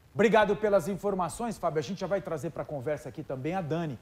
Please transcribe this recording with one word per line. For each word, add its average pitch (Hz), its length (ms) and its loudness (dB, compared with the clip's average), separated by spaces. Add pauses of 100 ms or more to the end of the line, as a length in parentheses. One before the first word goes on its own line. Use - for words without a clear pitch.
(140)
Obrigado 208 420 6
pelas 202 320 2
informações, 196 720 -2
Fábio. 156 220 0
A 147 40 -2
gente 190 160 -6
já 185 80 -4
vai 190 140 0
trazer 160 300 -6
pra 151 120 -8
conversa 143 460 -6
aqui 151 140 -12
também 143 320 -6
a 190 60 -2
Dani. 156 400 -4